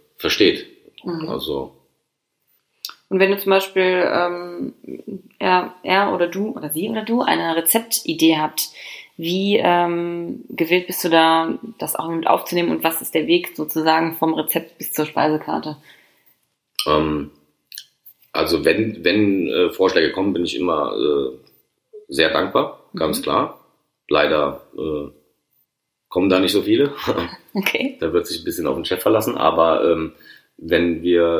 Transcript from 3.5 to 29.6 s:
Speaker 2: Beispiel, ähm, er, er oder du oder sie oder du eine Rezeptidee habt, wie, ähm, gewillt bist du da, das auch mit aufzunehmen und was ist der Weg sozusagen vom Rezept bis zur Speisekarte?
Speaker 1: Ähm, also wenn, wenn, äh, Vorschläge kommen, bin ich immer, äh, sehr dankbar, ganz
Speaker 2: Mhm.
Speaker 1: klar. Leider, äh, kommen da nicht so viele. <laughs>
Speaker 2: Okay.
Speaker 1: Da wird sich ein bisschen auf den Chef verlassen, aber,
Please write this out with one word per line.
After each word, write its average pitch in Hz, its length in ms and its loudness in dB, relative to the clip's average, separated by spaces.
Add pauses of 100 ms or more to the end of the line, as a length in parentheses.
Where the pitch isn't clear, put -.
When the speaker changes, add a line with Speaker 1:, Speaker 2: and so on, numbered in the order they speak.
Speaker 2:
Beispiel, 185 600 2
ähm, 175 640 -4 (680)
er, 185 440 0
er 196 320 2
oder 175 140 2
du 196 280 -4
oder 151 140 -8
sie 160 180 -4
oder 220 140 -4
du 226 180 0
eine 165 360 0
Rezeptidee 165 840 2
habt, - 320 -2 (460)
wie, 190 460 0
ähm, 175 840 0
gewillt 180 400 0
bist - 160 -6
du 180 40 0
da, 165 480 4 (220)
das 156 160 -6
auch 165 140 -4
mit 165 180 -2
aufzunehmen 175 440 2
und 160 120 -2
was 160 180 -2
ist - 140 -10
der 156 140 0
Weg 175 280 2
sozusagen 160 600 0
vom 160 180 0
Rezept 156 440 -4
bis - 140 -10
zur 151 140 -2
Speisekarte? 151 680 -2 (1120)
Speaker 1:
Ähm, 76 420 0 (1040)
also 80 320 0
wenn, 87 400 0
wenn, 98 440 2
äh, 85 220 2
Vorschläge 92 400 2
kommen, 95 220 -2
bin 87 120 -2
ich 80 120 -6
immer, 76 400 -2
äh, 69 420 0 (680)
sehr 80 240 2
dankbar, 92 480 -2 (160)
ganz 80 220 -2
Speaker 2:
Mhm. - 40 -6
Speaker 1:
klar. - 380 -2 (480)
Leider, 73 540 2 (140)
äh, 73 340 -6 (1040)
kommen 92 160 2
da 92 80 4
nicht 95 140 2
so 101 100 2
viele. 127 360 2
<laughs> - 40 -10 (540)
Speaker 2:
Okay. 247 440 -2
Speaker 1:
Da 82 120 -2
wird 87 140 2
sich 82 140 -6
ein 80 40 -18
bisschen 85 220 -4
auf 67 100 0
den 82 80 -8
Chef - 160 -2
verlassen, 110 360 2
aber, - 520 4